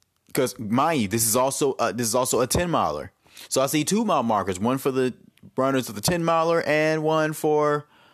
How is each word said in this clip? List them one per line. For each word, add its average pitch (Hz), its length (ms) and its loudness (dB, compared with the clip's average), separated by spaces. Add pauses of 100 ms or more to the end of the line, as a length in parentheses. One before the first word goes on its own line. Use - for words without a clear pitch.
(340)
'cause 127 240 -2
mind 131 420 0
you, 101 80 0
this 113 180 0
is 113 100 2
also, 135 380 0
uh, 110 180 0
this 117 160 -4
is 107 60 -4
also 123 260 0
a 240 60 2
ten 175 240 -2
miler. 82 420 -2 (360)
So 131 140 0
I 139 40 2
see 147 180 0
two 220 200 0
mile 156 200 0
markers, 98 340 0
one 123 200 0
for 139 120 -2
the 127 240 0 (420)
runners 131 320 0
of 110 60 -12
the 104 60 -8
ten 170 240 0
miler 165 420 2
and 156 380 2
one 156 300 2
for, 147 520 0 (280)